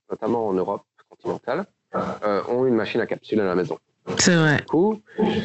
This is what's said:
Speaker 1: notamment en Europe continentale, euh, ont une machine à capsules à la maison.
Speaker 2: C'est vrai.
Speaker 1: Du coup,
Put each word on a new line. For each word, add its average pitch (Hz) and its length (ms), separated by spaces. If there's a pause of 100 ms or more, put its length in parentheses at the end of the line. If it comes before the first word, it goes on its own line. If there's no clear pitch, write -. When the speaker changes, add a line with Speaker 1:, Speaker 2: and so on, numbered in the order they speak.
(100)
Speaker 1:
notamment 110 380
en 95 60
Europe 92 280 (260)
continentale, 123 580 (280)
euh, 95 540
ont 127 180
une 123 80
machine 110 260
à 101 60
capsules - 340
à 101 40
la 92 100
maison. 87 240 (380)
Speaker 2:
C'est 185 180
vrai. 156 220
Speaker 1:
Du - 80
coup, 208 360 (440)